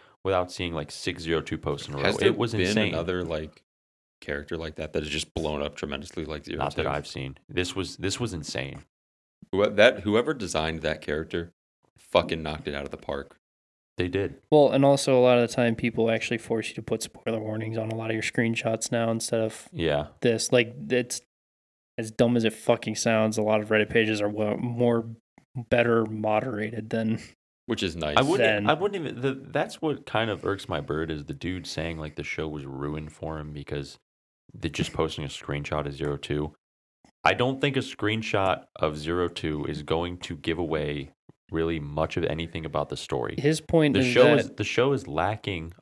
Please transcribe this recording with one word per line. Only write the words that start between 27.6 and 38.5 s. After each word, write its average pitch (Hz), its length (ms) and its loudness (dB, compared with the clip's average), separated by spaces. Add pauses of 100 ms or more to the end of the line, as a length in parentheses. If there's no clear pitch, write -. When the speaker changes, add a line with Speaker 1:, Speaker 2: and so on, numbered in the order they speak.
Speaker 2:
Which 113 160 -2
is 85 140 -2
nice. 76 200 0
Speaker 1:
I 123 60 6
wouldn't, 160 160 2 (100)
Speaker 3:
Then 104 220 2
Speaker 1:
I 156 40 6
wouldn't 185 300 -2
even, 120 160 -6
the, 131 140 0
that's 143 480 -6
what 156 240 -2
kind 110 240 0
of 95 160 -4
irks 98 220 -4
my 82 120 -2
bird 78 300 -2
is 73 140 -6
the 71 100 -8
dude 87 320 -6
saying, 82 320 -6
like, 76 160 -10
the 76 80 -10
show 80 240 -6
was 76 200 -8
ruined 73 460 -6
for 80 280 -8
him 76 120 -10
because 71 460 -8 (560)
they're - 160 -6
just - 220 -4
posting 80 320 -2
a 69 40 -6
screenshot 71 580 -4
of 71 60 -6
Zero 73 240 -4
Two. 73 380 -4 (720)
I 92 100 6
don't 131 260 0
think 139 160 0
a 127 40 2
screenshot 107 840 0 (100)